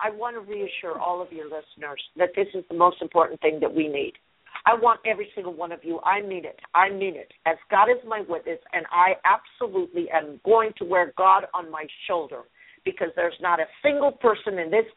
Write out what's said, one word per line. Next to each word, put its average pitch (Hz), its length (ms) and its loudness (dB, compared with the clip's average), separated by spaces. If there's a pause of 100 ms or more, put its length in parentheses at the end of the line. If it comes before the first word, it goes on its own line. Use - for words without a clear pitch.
I 214 80 -2
wanna 226 300 -8
reassure 196 580 -10
all 175 220 -4
of 175 100 -10
your 160 140 -14
listeners 151 560 -14 (160)
that 180 180 2
this 196 200 0
is 180 160 -8
the 170 60 -8
most 175 260 4
important 165 380 0
thing 156 200 0
that 160 140 -2
we 156 140 0
need. 143 260 -6 (500)
I 220 100 6
want 226 320 2
every 208 280 -4
single 180 180 -10
one 170 200 -10
of 160 120 -16
you, 165 160 -6
I 202 220 0
mean 190 240 -8
it, - 120 -16 (160)
I 190 160 4
mean 190 260 -4
it. - 140 -18 (160)
As 165 100 2 (140)
God 202 200 6
is 247 160 4
my 220 200 -6
witness, 165 320 -6 (140)
and 165 180 -6
I 180 220 4 (120)
absolutely 190 840 -2
am 151 340 -4
going 220 340 6
to 202 60 -6
wear 175 340 0
God 190 340 6
on 170 180 -6
my 156 160 -10 (200)
shoulder 147 360 -6 (420)
because 185 300 -4
there's 170 260 -2
not 175 200 2
a 160 60 -2 (160)
single 285 300 2
person 208 460 2
in 160 120 -4
this 220 160 4 (100)